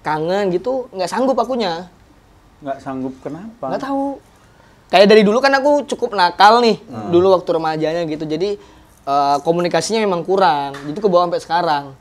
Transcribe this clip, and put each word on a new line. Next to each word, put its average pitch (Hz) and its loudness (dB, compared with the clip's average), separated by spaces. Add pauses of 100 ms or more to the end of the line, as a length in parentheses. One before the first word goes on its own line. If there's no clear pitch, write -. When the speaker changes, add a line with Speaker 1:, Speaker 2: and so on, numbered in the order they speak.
Speaker 1:
kangen 170 -2
gitu, 247 -4
nggak 180 -6
sanggup 254 0
akunya. 202 -4 (720)
Speaker 2:
Nggak 139 -8
sanggup 131 -8
kenapa? 160 -12
Speaker 1:
Nggak 208 -6
tahu. 277 -4 (840)
Kayak 196 6
dari 214 8
dulu 208 2
kan 277 2
aku 277 2 (140)
cukup - -4
nakal 202 4
nih, 226 2
Speaker 2:
Hmm. 107 -12
Speaker 1:
dulu 180 4
waktu 175 0
remajanya 160 -2
gitu. 156 -6
Jadi, 165 -4 (420)
eh, 143 0
komunikasinya 170 -2
memang 196 0
kurang, 151 0
itu 151 -8
kebawa 180 2
sampai 170 -4
sekarang. 165 -2 (160)